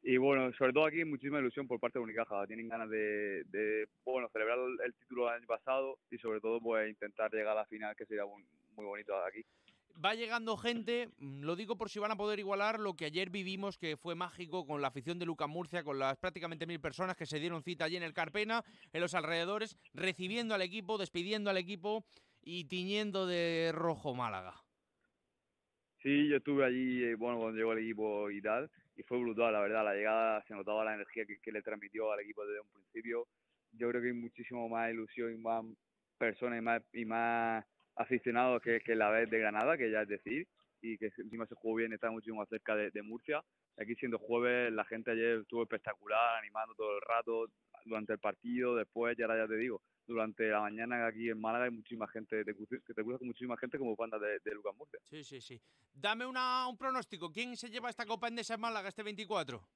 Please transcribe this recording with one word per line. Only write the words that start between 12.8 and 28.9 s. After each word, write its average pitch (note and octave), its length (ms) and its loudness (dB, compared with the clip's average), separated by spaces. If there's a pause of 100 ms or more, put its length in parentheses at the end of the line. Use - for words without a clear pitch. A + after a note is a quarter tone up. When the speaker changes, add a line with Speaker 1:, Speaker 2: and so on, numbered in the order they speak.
Speaker 2:
que D#3+ 100 -6
ayer F3+ 240 -2
vivimos, F#3+ 480 -4
que D#3 200 -4
fue E3+ 180 -6
mágico F3 500 -6
con D3 160 0
la C#3 60 4
afición C#3+ 320 -2
de F3 60 -2
Lucas D#3+ 240 0
Murcia, E3 340 -4
con C#3 160 0
las C3+ 160 4
prácticamente E3 500 -4
mil E3 140 -4
personas D#3+ 380 -2
que E3 80 -6
se D3 140 -2
dieron E3 240 -2
cita E3+ 200 -2
allí E3 140 0
en F3 60 -2
el D#3+ 100 -6
Carpena, G#3 500 0 (300)
en E3 80 2
los F3 120 2
alrededores, E3+ 640 0 (160)
recibiendo F#3+ 640 0
al F#3+ 60 2
equipo, F#3 360 -2
despidiendo G3+ 520 0
al G3 80 4
equipo, G3 480 -2 (360)
y E3+ 240 -6
tiñendo F#3+ 600 0
de E3 460 4
rojo D#3 420 0
Málaga. F#2+ 380 -2 (1500)
Speaker 1:
Sí, C#3+ 280 6
yo C#3+ 80 6
estuve C#3 280 4
allí, B2+ 380 2
eh, A#2 120 2
bueno, A#2+ 240 0
cuando A2+ 180 -2
llegó A2+ 160 4
el A2+ 60 0
equipo G#2+ 520 0
y G2+ 100 -4
tal, A2+ 300 0 (240)